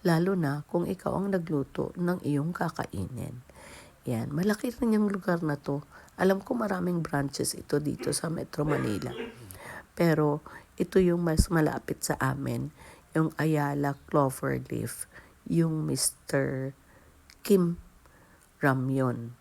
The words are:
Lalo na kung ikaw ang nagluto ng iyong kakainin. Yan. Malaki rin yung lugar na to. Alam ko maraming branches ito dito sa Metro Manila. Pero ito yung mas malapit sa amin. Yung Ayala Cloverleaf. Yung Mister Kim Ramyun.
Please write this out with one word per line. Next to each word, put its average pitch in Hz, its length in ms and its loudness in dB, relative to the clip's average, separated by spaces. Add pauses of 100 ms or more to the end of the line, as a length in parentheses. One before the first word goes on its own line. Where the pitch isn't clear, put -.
Lalo 175 320 4
na 147 320 -2
kung 175 160 -2
ikaw 180 320 -4
ang 196 160 -2
nagluto 160 640 -2
ng 175 320 -2
iyong 147 240 0
kakainin. 120 880 -6 (640)
Yan. 123 320 -4
Malaki 220 400 -2
rin 220 240 2
yung 208 80 4
lugar 185 400 0
na 143 80 0
to. 143 240 -4 (400)
Alam 190 240 4
ko 247 160 -2
maraming 180 400 0
branches 139 560 -2
ito - 240 -2
dito - 320 -4
sa - 160 -2
Metro 156 400 -4
Manila. 127 480 -2 (800)
Pero 151 480 4 (320)
ito - 240 2
yung 175 240 4
mas 160 240 6
malapit 151 560 0
sa 147 160 -2
amin. 131 500 -2 (460)
Yung 160 240 2
Ayala 143 560 2 (160)
Cloverleaf. 131 960 0 (400)
Yung 160 400 2
Mister 135 880 -2 (720)
Kim 175 320 4 (800)
Ramyun. 131 800 0